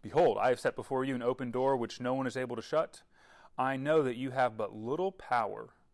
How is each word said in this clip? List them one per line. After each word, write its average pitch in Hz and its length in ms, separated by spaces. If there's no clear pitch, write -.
Behold, 117 380
I 113 100
have 123 100
set - 160
before 131 300
you 135 100
an 123 60
open 123 300
door 131 260
which 117 240
no 123 140
one 135 120
is 117 80
able 123 220
to 113 60
shut. - 400
I 131 180
know 151 260
that 127 140
you 131 140
have 123 260
but 107 180
little 147 380
power 110 640